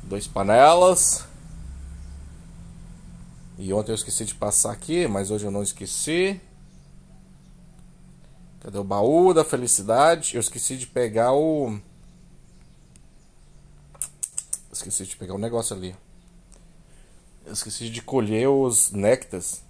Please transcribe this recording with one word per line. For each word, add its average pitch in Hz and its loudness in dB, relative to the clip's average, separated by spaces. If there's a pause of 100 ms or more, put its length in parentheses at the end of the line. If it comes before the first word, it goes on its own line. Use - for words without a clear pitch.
Dois 98 -8
panelas. 151 6 (2250)
E 95 -4
ontem 107 -2
eu 110 -2
esqueci - -4
de 107 -8
passar - 0
aqui, 165 -2
mas 98 -2
hoje 104 -4
eu 101 -4
não 101 -4
esqueci. 180 -4 (2250)
Cadê 101 -12
o 101 -6
baú 135 4
da 160 6
felicidade? 127 2
Eu - -2
esqueci - -4
de 127 -10
pegar 117 0
o... 139 0 (3000)
Esqueci - -8
de - -14
pegar 92 -12
o 98 -6
negócio 113 -4
ali. 92 -10 (1500)
Eu 90 -16
esqueci 113 -8
de 113 -10
colher 113 0
os 135 2
néctares. 101 0